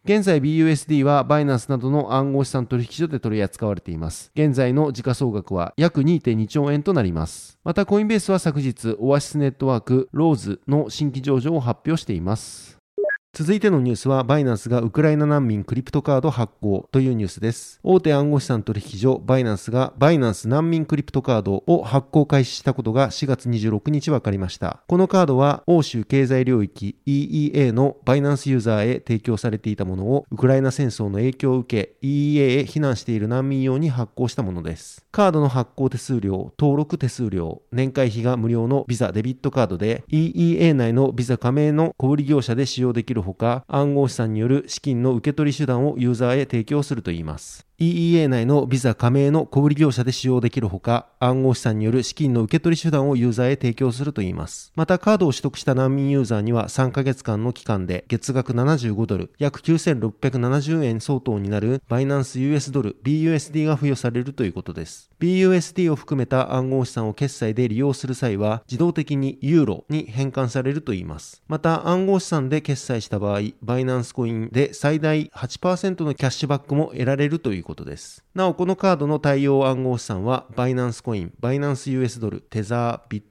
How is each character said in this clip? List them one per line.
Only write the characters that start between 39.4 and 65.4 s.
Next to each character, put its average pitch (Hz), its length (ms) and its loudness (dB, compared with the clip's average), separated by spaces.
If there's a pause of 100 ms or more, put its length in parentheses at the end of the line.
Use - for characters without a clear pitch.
カ 127 140 2
ー 95 40 2
ド 90 100 -4
で、 113 300 -2
イ 151 80 0
ー 165 180 2
イ 170 240 2
ー 170 80 6
エ 160 60 6
ー - 20 4
内 117 180 2
の 131 200 4
ビ 120 120 -2
ザ 123 140 0
加 123 120 0
盟 147 220 2
の 156 240 2
小 131 140 0
売 147 140 2
業 139 180 2
者 113 120 -2
で 123 120 0
使 123 160 -4
用 123 100 2
で 117 120 -2
き 127 100 -4
る 107 80 0
ほ 92 120 -6
か、 120 340 -2
暗 143 260 2
号 139 140 2
資 - 80 -8
産 110 180 -2
に 107 60 -2
よ 117 80 2
る 139 180 2
資 - 140 -10
金 123 220 -2
の 131 100 4
受 123 180 -2
け 143 40 -2
取 147 180 0
り 143 40 -10
手 151 80 -2
段 127 220 0
を 151 100 -2
ユ 123 140 2
ー 123 40 2
ザ 120 160 0
ー 131 80 2
へ 135 60 0
提 113 200 -2
供 147 180 0
す 139 120 -6
る 113 80 -4
と 90 80 -6
い 85 100 -4
い 80 40 -8
ま 78 140 -8
す。 - 260 -20 (180)
イ - 20 4
ー 170 280 2
イ - 20 8
ー 165 80 6
エ - 40 4
ー - 20 2
内 120 180 2
の 139 200 4
ビ 127 120 0
ザ 120 160 0
加 120 160 2
盟 139 220 4
の 156 120 2
小 139 200 2
売 147 100 4
業 147 160 4
者 123 140 0
で 123 80 0
使 - 160 -4
用 127 120 4
で 117 100 2
き 131 100 -2
る 110 80 2
ほ 92 100 -6
か、 120 300 -2 (100)
暗 127 240 2
号 131 120 4
資 - 80 -4
産 107 180 0
に 107 40 0
よ 110 60 2
る 123 140 2
資 - 100 -8
金 139 180 0
の 117 100 2
受 131 160 2
け - 40 -6
取 165 140 2
り - 40 -4
手 165 120 0
段 143 180 2
を 135 60 2
ユ 120 140 2
ー - 20 2
ザ 117 100 0
ー 127 80 2
へ 139 60 0
提 120 180 -2
供 131 160 0
す 127 140 -4
る 147 80 -2
と 107 100 -4
い 92 60 -4
い 87 60 -4
ま 80 120 -8
す。 - 300 -18
ま 160 100 0
た、 180 140 2
カ 214 140 4
ー 196 40 4
ド 185 80 2
を 135 60 4
取 - 100 -10
得 135 140 -4
し - 80 -12
た 135 100 2
難 131 220 2
民 139 140 0
ユ 139 100 2
ー 123 40 0
ザ 110 120 0
ー 104 60 0
に 117 100 0
は 117 160 0
三 127 240 0
ヶ 139 100 0
月 131 220 -2
間 107 180 -2
の 120 100 -2
期 - 120 -20
間 98 200 -2
で 90 220 -4
月 120 260 -2
額 123 220 -2
七 139 220 2
十 120 160 -2
五 110 140 -2
ド 95 120 0
ル、 87 220 -8
約 143 220 -2
九 160 160 2
千 147 200 0
六 107 220 -2
百 131 180 -2
七 127 220 0
十 156 240 -2
円 113 160 -2
相 131 200 -2
当 107 200 -4
に 98 100 -4
な 104 80 -2
る 120 300 -2
バ 120 120 0
イ 135 60 0
ナ 139 120 0
ン 131 60 -2
ス - 140 -8
ユ 139 140 0
ー - 20 2
エ 143 60 0
ス 139 100 -6
ド 131 120 0
ル、 104 200 -6
ビ 147 160 0
ー 156 40 -2
ユ 165 100 2
ー - 20 2
エ 151 60 0
ス 147 120 -10
デ 156 80 -2
ィ - 40 0
ー - 20 0
が 156 80 2
付 139 140 0
与 131 120 -2
さ 120 100 -2
れ 123 120 -2
る 135 100 -10
と 127 120 -2
い 95 40 0
う 82 40 -4
こ 92 100 -10
と 90 100 -10
で 80 140 -10
す。 - 320 -20
ビ 180 180 2
ー - 20 2
ユ 185 120 6